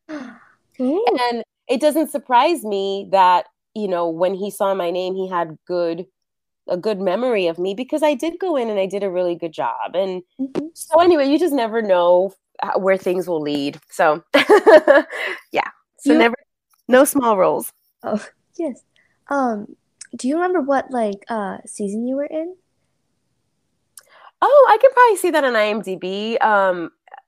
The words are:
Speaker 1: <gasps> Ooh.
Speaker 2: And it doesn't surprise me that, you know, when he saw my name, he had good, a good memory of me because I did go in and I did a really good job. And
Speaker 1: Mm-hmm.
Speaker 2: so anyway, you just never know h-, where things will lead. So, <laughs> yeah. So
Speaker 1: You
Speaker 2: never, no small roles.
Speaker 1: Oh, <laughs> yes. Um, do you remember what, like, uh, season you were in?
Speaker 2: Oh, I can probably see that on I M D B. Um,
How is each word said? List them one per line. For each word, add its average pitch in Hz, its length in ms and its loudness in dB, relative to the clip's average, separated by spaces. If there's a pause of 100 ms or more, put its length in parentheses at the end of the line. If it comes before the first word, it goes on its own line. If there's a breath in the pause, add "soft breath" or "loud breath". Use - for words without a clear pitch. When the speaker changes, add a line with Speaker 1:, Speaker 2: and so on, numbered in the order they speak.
Speaker 1:
<gasps> - 720 -16
Ooh. 302 240 -2 (160)
Speaker 2:
And 233 240 -4 (240)
it 247 140 -2
doesn't 302 280 0
surprise 269 540 0
me 196 480 -6
that, 180 340 4 (280)
you 214 140 -4
know, 175 200 -2
when 175 260 -2
he 196 160 -6
saw 196 240 -2
my 175 160 -4
name, 185 240 -4
he 190 140 -6
had 170 380 -6
good, 175 400 -4 (600)
a 135 120 -4
good 202 220 -4
memory 196 460 -2
of 165 120 -4
me 190 160 -4
because 262 280 -6
I 302 120 2
did 330 260 -6
go 359 160 -2
in 233 140 -4
and 202 100 -4
I 196 60 -2
did 190 160 -6
a 196 80 -4
really 175 260 -2
good 165 160 -10
job. 120 420 -6
And 185 280 -4 (180)
Speaker 1:
Mm-hmm. 277 320 -8
Speaker 2:
so - 280 0
anyway, 330 280 4
you 294 100 2
just 311 160 0
never 226 280 -2
know 180 500 2 (320)
h-, - 120 -6
where 190 200 0
things 185 320 -4
will 160 140 -4
lead. 143 360 -6 (120)
So, 165 380 0
<laughs> - 60 -2 (1200 loud breath)
yeah. - 160 -4 (300)
So - 140 0
Speaker 1:
You - 60 4
Speaker 2:
never, 226 180 2 (520)
no 254 160 6
small 240 320 0
roles. 160 360 0 (300)
Speaker 1:
Oh, 226 220 -6 (160)
<laughs> - 180 -20
yes. 311 240 -8 (460)
Um, 240 480 -4 (400)
do 247 100 -8
you 285 100 -2
remember 359 260 -2
what, 269 280 -2
like, 214 380 -4
uh, 208 380 -8
season 214 400 -8
you 262 100 -4
were 285 80 -4
in? 330 320 -10 (1800 soft breath)
Speaker 2:
Oh, 523 300 6
I 440 80 4
can 523 140 6
probably 494 240 6
see 349 160 -2
that 294 120 2
on 247 120 2
I 214 100 2
M 214 160 -2
D 190 140 -8
B. 202 420 -6
Um, 190 520 2 (380)